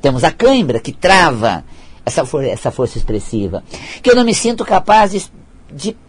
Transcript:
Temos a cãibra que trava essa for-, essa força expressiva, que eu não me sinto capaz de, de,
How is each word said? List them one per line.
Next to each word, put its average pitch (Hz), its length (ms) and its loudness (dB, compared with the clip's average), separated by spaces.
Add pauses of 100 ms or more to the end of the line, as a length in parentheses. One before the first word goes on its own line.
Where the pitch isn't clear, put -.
Temos 131 240 0
a 160 80 2
cãibra 220 480 2
que - 120 -12
trava 135 720 2 (400)
essa 143 220 -2
for-, 139 160 -4
essa 120 300 -4
força 123 260 -4
expressiva, 101 640 -4 (400)
que 254 80 2
eu 240 60 8
não 247 80 4
me 226 100 0
sinto 226 300 -4
capaz 202 480 4
de, 196 120 -6 (480)
de, 165 240 -8 (120)